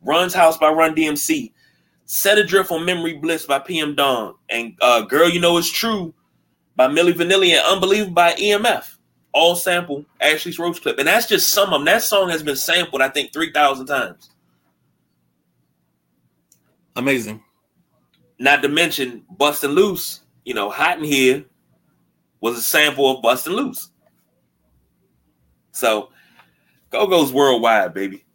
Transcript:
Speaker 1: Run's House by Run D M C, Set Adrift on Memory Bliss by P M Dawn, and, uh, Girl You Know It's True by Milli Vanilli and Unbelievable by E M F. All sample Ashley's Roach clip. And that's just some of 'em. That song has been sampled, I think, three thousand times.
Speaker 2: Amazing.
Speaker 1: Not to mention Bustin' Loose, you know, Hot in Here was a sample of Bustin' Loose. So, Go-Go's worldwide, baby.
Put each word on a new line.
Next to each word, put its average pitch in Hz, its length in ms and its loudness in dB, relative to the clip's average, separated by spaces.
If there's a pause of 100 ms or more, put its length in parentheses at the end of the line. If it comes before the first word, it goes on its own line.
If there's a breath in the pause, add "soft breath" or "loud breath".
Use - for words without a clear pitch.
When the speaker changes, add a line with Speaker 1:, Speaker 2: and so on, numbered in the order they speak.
Speaker 1:
Run's 175 300 0
House 165 240 4
by 156 120 4
Run 160 240 2
D 156 120 0
M 151 100 -4
C, 143 360 -4 (520)
Set - 340 0
Adrift 190 320 2
on 165 140 -4
Memory 170 300 -4
Bliss 160 320 -4
by 139 120 0
P 165 220 -6
M 147 140 -4
Dawn, 131 400 0 (140)
and, 117 320 -6
uh, 120 220 4
Girl 147 260 4
You 175 120 0
Know 170 160 2
It's 170 140 -2
True 202 440 -4 (640)
by 127 100 4
Milli 170 260 2
Vanilli 175 380 2
and 156 160 2
Unbelievable 190 480 0
by 170 240 4
E 208 140 0
M 208 140 0
F. - 320 -4 (340)
All 170 240 2
sample 175 480 -4 (160)
Ashley's 156 400 -2
Roach 170 200 -4
clip. - 180 -4
And 143 100 -2
that's 202 180 2
just 185 220 0
some 196 240 2
of 147 80 0
'em. 143 60 -6
That 214 180 2
song 196 240 0
has 165 140 -4
been 147 120 -4
sampled, 165 480 -2
I 131 60 2
think, 135 240 -6
three 160 180 -4
thousand 139 360 0
times. 127 440 -6 (2750)
Speaker 2:
Amazing. 120 480 -4 (960)
Speaker 1:
Not 143 240 2
to 143 60 0
mention 143 640 -4
Bustin' 143 420 -2
Loose, 185 480 -2 (240)
you 123 100 -8
know, 104 160 -4
Hot 165 280 -2
in 156 60 -8
Here 139 400 2 (960)
was 117 160 -4
a 113 60 -8
sample 143 480 2
of 127 120 -4
Bustin' 127 320 0
Loose. - 360 -6 (1800)
So, 110 380 -2 (800 soft breath)
Go-Go's 175 420 2
worldwide, 117 640 2
baby. 95 300 -8 (100)